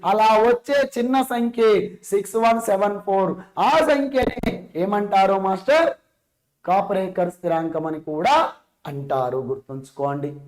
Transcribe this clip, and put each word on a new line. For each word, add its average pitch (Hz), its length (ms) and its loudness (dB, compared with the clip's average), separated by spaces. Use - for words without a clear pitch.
అలా 214 180 4
వచ్చే 247 300 0
చిన్న 254 340 0
సంఖ్య 233 340 0
సిక్స్ 196 260 -2
వన్ 226 140 4
సెవెన్ 202 360 0
ఫోర్. 190 260 0
ఆ 262 40 4
సంఖ్యనే 269 600 0
ఏమంటారు 202 640 2
మాస్టర్? 262 420 2
కాపురేకర్ 185 680 0
స్థిరాంకం 165 540 -2
అని 156 180 -8
కూడా 180 260 2
అంటారు, 135 480 -4
గుర్తుంచుకోండి. 139 840 -6